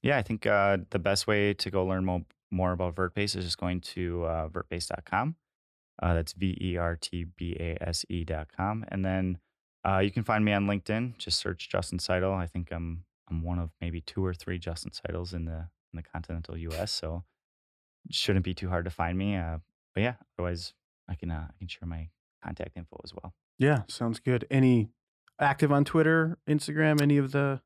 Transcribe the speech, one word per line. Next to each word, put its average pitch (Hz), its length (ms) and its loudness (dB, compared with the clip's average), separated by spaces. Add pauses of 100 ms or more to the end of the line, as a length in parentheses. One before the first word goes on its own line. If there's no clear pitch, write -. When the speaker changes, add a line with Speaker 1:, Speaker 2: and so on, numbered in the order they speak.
Speaker 1:
Yeah, 139 140 4
I 120 60 2
think, 107 240 -2
uh, 101 320 6 (120)
the 101 80 -2
best 98 280 2
way 104 280 4
to - 160 -6
go 95 140 2
learn 92 200 0
mo-, 90 220 0 (240)
more 90 220 2
about 87 220 -2
Vertbase 95 420 -2
is 92 80 -4
just 85 140 -4
going 90 220 -2
to, 87 440 -4
uh, 82 240 -2
vertbase - 400 -6
dot - 160 -6
com. 127 320 0 (640)
Uh, 87 140 4
that's 82 180 0
V 92 280 -2
E 90 160 -2
R 85 200 0
T 85 280 -6
B 85 340 -8
A 85 220 -4
S - 280 -4
E 87 160 -4
dot 78 320 -4
com. 107 320 -2
And 95 160 -2
then, 92 340 0 (460)
uh, 95 140 4
you 98 140 4
can 120 100 -2
find 107 220 2
me 104 80 4
on 101 160 4
LinkedIn. 110 500 -2
Just - 220 -2
search - 280 -6
Justin 90 300 -2
Seidel. 92 340 2
I 92 140 -2
think 85 240 -6
I'm, 85 340 -6 (240)
I'm 82 140 -2
one 87 160 -2
of 85 120 -4 (100)
maybe 85 200 -6
two - 240 -4
or 92 80 -2
three 87 260 -6
Justin 85 340 -8
Seidels 87 420 -6
in 85 120 -4
the, 80 200 -6 (260)
in 82 40 -12
the 82 60 -10
continental 82 540 -10
U 82 160 -8
S, 87 200 -4
so 82 320 -6 (840)
it - 60 -14
shouldn't 95 300 2
be 92 100 -2
too 92 140 -6
hard 87 160 2
to 90 80 -4
find 87 260 -2
me. 101 160 0
Uh, 82 240 -2 (340)
but 98 100 2
yeah, 120 120 2 (240)
otherwise 87 360 -4 (340)
I 85 80 -6
can, 85 160 -6
uh, 78 180 -6
I - 80 -20
can 92 80 -10
share 85 220 -10
my 82 220 -8 (340)
contact - 320 -8
info 85 260 -14
as - 100 -16
well. - 220 -14 (240)
Speaker 2:
Yeah, 139 300 4
sounds 117 320 -4
good. 123 280 0
Any 127 420 6 (500)
active 143 320 4
on 143 120 6
Twitter, 160 540 4 (100)
Instagram, 151 520 2
any 147 160 6
of 135 160 2
the 139 340 0